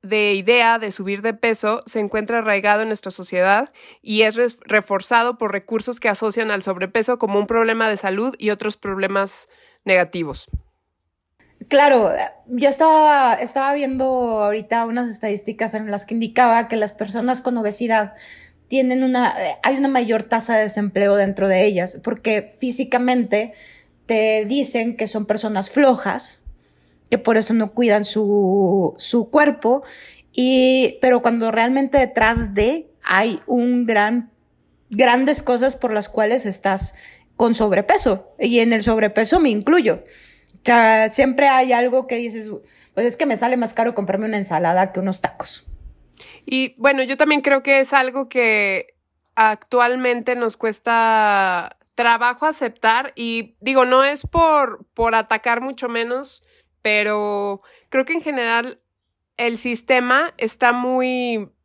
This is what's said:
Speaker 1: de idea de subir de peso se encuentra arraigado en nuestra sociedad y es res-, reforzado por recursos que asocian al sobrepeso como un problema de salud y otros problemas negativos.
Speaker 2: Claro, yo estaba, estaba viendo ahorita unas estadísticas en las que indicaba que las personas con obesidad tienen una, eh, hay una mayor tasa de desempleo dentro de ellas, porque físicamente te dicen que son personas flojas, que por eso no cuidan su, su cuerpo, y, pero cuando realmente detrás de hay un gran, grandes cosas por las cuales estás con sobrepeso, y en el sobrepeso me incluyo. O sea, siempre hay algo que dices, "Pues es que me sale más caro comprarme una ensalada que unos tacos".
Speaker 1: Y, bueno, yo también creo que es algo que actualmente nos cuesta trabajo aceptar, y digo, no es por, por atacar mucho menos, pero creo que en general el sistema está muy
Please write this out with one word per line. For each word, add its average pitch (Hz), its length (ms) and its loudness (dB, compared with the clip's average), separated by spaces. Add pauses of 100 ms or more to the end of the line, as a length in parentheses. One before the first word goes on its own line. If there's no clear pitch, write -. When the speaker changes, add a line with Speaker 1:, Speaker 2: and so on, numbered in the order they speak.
Speaker 1:
de 208 320 0
idea 233 440 2
de 214 140 -6
subir 202 300 -6
de 226 100 -2
peso 220 540 -2
se - 120 -8
encuentra 214 420 -4
arraigado 208 420 0
en 220 60 -4
nuestra 208 220 -8
sociedad 190 600 0 (320)
y 214 200 0
es 220 140 2
res-, 240 300 -2
reforzado 220 720 -2
por 214 120 -4
recursos 220 480 -6
que 226 120 -2
asocian 220 400 -4
al 202 120 -2
sobrepeso 196 560 -4
como 202 200 -2
un 202 80 0
problema 226 420 0
de 208 80 -2
salud 202 420 -4
y 214 120 -2
otros 208 260 -6
problemas 196 720 -6 (360)
negativos. 175 640 -2 (1200)
Speaker 2:
Claro, 269 440 4 (360)
yo 247 200 0
estaba, 302 680 6
estaba 269 380 -2
viendo 269 320 -2
ahorita 226 800 0
unas 233 240 -4
estadísticas 214 640 -6
en 214 180 -8
las 202 140 -6
que - 80 -10
indicaba 233 560 2
que 226 80 -4
las 214 160 -2
personas 233 480 -4
con 247 160 -2
obesidad 214 560 -2 (560)
tienen 254 360 0
una, 247 260 2 (120)
eh, 170 200 -4
hay 269 140 -4
una 277 120 0
mayor 233 360 -2
tasa 226 320 -2
de 214 80 2
desempleo 202 520 0
dentro 196 320 0
de 185 160 2
ellas, 185 400 -2
porque 214 380 -4
físicamente 240 1120 -2 (500)
te 220 400 0
dicen 233 540 -2
que 220 80 -4
son 208 180 -6
personas 208 460 -4
flojas, - 720 0 (680)
que 240 80 0
por 233 180 0
eso 220 180 0
no 214 200 0
cuidan 214 300 2
su, 202 960 0
su 233 320 -2
cuerpo, 285 540 2 (480)
y, 254 680 2
pero 254 220 4
cuando 233 300 0
realmente 262 460 0
detrás 226 560 0
de 247 360 0 (120)
hay 202 440 0
un 247 400 0
gran, 226 460 0 (580)
grandes 254 520 2
cosas 247 340 0
por 214 160 -4
las 208 160 -4
cuales 220 360 0
estás 196 500 -4 (420)
con 233 180 2
sobrepeso, 208 840 0
y 240 200 0
en 233 140 2
el 220 100 0
sobrepeso 220 580 2
me 294 100 4
incluyo. 233 520 2 (520)
O - 100 -20
sea, 220 460 6
siempre 269 360 2
hay 262 280 4
algo 254 320 2
que 247 100 -4
dices, 226 340 -8 (440)
"Pues 226 120 0
es 240 120 -2
que 320 80 0
me 247 100 0
sale 240 220 0
más 226 160 -4
caro 233 200 -2
comprarme 196 320 -4
una 214 120 -4
ensalada 180 540 0
que 196 80 -6
unos 185 200 -4
tacos". - 460 -8 (800)
Speaker 1:
Y, 262 320 -2
bueno, 269 240 2
yo 262 140 -4
también 294 260 2
creo 277 200 2
que 269 180 4
es 269 120 0
algo 262 360 0
que 214 640 0 (400)
actualmente 240 1000 0
nos 233 200 -4
cuesta 214 1200 0 (180)
trabajo 240 520 0
aceptar, 254 680 -2
y 233 460 -8
digo, 262 240 2
no 254 200 4
es 277 220 -2
por, 302 580 2 (100)
por 226 200 0
atacar 226 460 0
mucho 254 280 -8
menos, 240 540 -6 (400)
pero 208 800 -2 (280)
creo 269 160 0
que - 100 -6
en 339 80 -2
general 240 580 -4 (560)
el 233 220 -4
sistema 247 800 -2
está 240 360 0
muy 247 760 -2 (160)